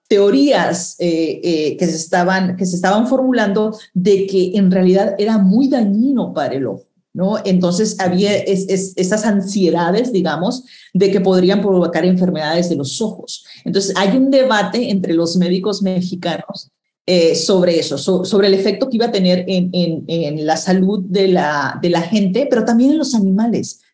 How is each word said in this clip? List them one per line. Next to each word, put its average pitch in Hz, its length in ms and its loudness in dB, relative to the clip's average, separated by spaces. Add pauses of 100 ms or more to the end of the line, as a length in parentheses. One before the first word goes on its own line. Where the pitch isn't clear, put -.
teorías, 202 880 2
eh, 165 440 -2
eh, 156 340 -2
que 180 100 -2
se 170 100 -2
estaban, 185 600 0
que 190 100 -4
se 180 80 -4
estaban 202 320 2
formulando 220 720 0 (160)
de 190 320 2
que 185 300 0
en 196 160 4
realidad 190 460 2
era 214 200 0
muy 208 300 4
dañino 226 680 0
para 156 200 -4
el 135 120 -4
ojo, 101 180 -8 (280)
¿no? 196 320 -2
Entonces, 180 540 0
había 190 380 2
es-, 185 320 -2
es-, 190 280 -2
esas 202 280 0
ansiedades, 196 880 0
digamos, 175 520 -2 (300)
de 190 160 2
que 196 100 2
podrían 185 400 2
provocar 175 440 0
enfermedades 175 640 0
de 165 80 -2
los 139 240 -6
ojos. - 440 -8 (200)
Entonces, 190 320 -2
hay 196 200 2
un 269 140 2
debate 240 600 2
entre 190 240 -2
los 165 220 0
médicos 185 460 0
mexicanos, 180 880 -6 (360)
eh, 165 280 4
sobre 180 440 2
eso, 151 200 -4
so-, 180 260 0
sobre 202 240 2
el 190 60 4
efecto 208 340 0
que 233 80 -4
iba 202 100 0
a 214 60 -2
tener 180 360 2
en, 180 240 0
en, 170 340 -2
en 156 400 -4
la 147 100 0
salud 190 480 -2
de 190 240 0
la, 147 540 -2
de 175 80 0
la 170 120 0
gente, 202 480 0
pero 226 140 2
también 240 280 2
en 311 60 2
los 262 160 -4
animales, 196 680 0 (140)